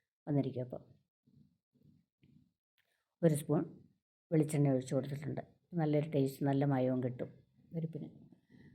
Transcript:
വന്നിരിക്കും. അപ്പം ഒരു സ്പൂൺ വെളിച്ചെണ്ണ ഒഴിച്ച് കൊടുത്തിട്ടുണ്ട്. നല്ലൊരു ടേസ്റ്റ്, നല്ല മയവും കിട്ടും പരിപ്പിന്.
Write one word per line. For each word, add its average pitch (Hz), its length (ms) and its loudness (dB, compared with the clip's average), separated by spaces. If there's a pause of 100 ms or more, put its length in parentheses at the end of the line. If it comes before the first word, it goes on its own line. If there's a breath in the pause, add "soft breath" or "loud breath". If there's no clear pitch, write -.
(260 soft breath)
വന്നിരിക്കും. 135 400 0
അപ്പം - 160 -12 (2500)
ഒരു 160 180 6
സ്പൂൺ 160 220 0 (680)
വെളിച്ചെണ്ണ 147 420 2
ഒഴിച്ച് 127 220 -2
കൊടുത്തിട്ടുണ്ട്. 131 460 -4 (380)
നല്ലൊരു 151 340 2
ടേസ്റ്റ്, 135 340 2
നല്ല 139 240 2
മയവും 127 320 2
കിട്ടും 127 260 -6 (440)
പരിപ്പിന്. 160 340 -6 (680 soft breath)